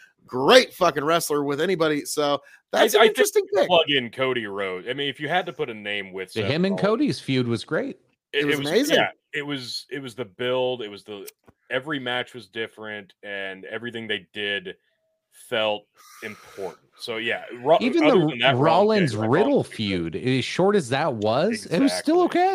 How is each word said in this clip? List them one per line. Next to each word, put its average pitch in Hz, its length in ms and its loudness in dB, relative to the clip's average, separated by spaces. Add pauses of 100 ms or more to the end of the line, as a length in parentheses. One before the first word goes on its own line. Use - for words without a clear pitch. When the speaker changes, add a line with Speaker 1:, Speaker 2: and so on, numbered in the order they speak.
(260)
Speaker 1:
great 170 480 4
fucking 151 300 0
wrestler 151 400 0
with 143 160 -2
anybody. 160 440 0
So 143 360 -2 (320)
that's - 240 4
Speaker 2:
I, - 20 6
Speaker 1:
an 392 40 8
Speaker 2:
I - 40 10
think 427 40 4
Speaker 1:
interesting 415 440 2
pick. 202 140 2
Speaker 2:
plug 165 200 2
in 127 220 0
Cody 127 380 -2
Rhodes. 98 400 -6
I 123 40 -4
mean, 143 160 -6
if 131 120 -10
you 147 80 -6
had 180 180 -2
to 170 60 -10
put 147 180 -8
a 113 40 -10
name 104 380 -8
with 92 200 -10
Speaker 3:
The 110 80 -4
Speaker 2:
Seth 101 100 0
Speaker 3:
him 165 140 0
and 196 80 0
Speaker 2:
Rollins, 185 80 -4
Speaker 3:
Cody's 220 400 0
feud 127 260 -2
was 117 180 -4
great. 226 320 -6 (360)
Speaker 2:
it, 143 80 0
Speaker 1:
It 151 60 0
was 147 100 0
Speaker 2:
it - 20 -2
was, 143 100 -4
Speaker 1:
amazing. 277 280 2
Speaker 2:
yeah, 101 140 2 (240)
it 147 80 -6
was, 135 460 -10
it 143 120 -8
was 131 160 -12
the 123 80 -8
build. 123 580 -4
It 107 60 -8
was 101 160 -16
the, 101 240 -14 (420)
every 135 300 -4
match 123 340 -6
was 113 140 -18
different, 107 640 -10 (100)
and 98 440 -10
everything 113 420 -10
they 101 240 -6
did 101 420 -6 (560)
felt 107 560 -4 (380)
important. 98 580 -12 (160)
So, 113 200 -8
yeah, 110 260 -4 (180)
Ro-, 151 180 6
Speaker 3:
Even 247 240 2
Speaker 2:
other 277 140 6
Speaker 3:
the 156 120 4
Speaker 2:
than 120 100 -4
that, 131 160 6
Speaker 3:
Rollins 170 580 4
Speaker 2:
Rollins, 110 180 0
Speaker 3:
Riddle 190 180 6
Speaker 2:
Rollins 214 180 2
Speaker 3:
feud, 95 480 -2
as 127 280 0
short 196 300 2
as 156 140 0
that 135 260 0
was, 139 520 0
it 165 120 0
was 277 140 4
still 349 320 2
Speaker 2:
Exactly. 339 160 0 (140)